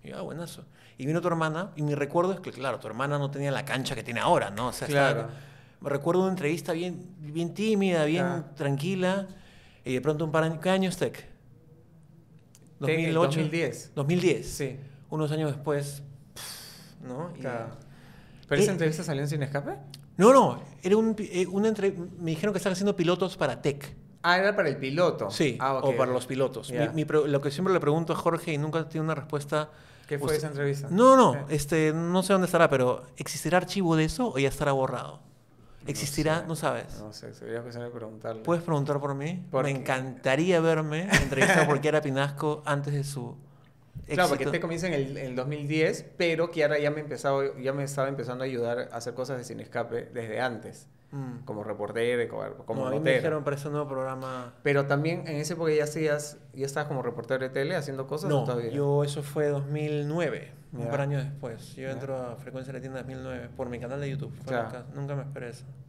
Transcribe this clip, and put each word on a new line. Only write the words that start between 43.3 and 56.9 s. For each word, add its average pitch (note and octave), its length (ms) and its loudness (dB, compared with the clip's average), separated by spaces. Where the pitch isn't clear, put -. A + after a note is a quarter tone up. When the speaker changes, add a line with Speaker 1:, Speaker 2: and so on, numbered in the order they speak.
Speaker 2:
Claro, F3+ 240 4
porque C3 140 0
Speaker 1:
éxito. C#3+ 80 0
Speaker 2:
Tech E3+ 100 0
comienza E3 240 -2
en E3+ 80 0
el, C#3 240 -2
en C3+ 80 -6
el B2+ 100 -6
dos B2+ 120 -2
mil D3 200 -6
diez, D#3 360 2
pero E3+ 340 2
Kiara D3+ 280 4
ya D3 120 2
me D3+ 100 -4
empezaba, C#3 420 0
ya C3 120 -2
me C#3+ 120 -2
estaba C#3 240 -2
empezando B2+ 340 -6
a C3 40 -2
ayudar A#2+ 460 -2
a A2+ 40 -8
hacer A#2 180 -8
cosas C3 240 -6
de A#2+ 60 -10
Sin A2 160 -10
Escape A#2 540 -6
desde A2+ 260 -4
antes. A#2+ 460 -4
Speaker 1:
Mm. B2+ 340 -10
Speaker 2:
Como G#2 180 -6
reportera A2+ 640 -2
y - 40 -6
como, A2 140 -6
como A2+ 180 -4
Speaker 1:
No, C3 40 0
a B2+ 40 -2
mí C3+ 60 -2
me D3+ 40 0
Speaker 2:
notera. C3+ 180 4
Speaker 1:
dijeron D#3 260 -2
para C#3 120 -2
ese C#3+ 120 -8
nuevo D3 180 -4
programa. C3 760 -6
Speaker 2:
Pero C#3 240 4
también D3 420 0
en D3+ 80 -4
esa D3+ 180 -4
época D#3+ 180 0
ya D3+ 120 4
hacías, D3 540 -2
ya C3+ 100 -4
estabas D3 240 -4
como C3 140 -2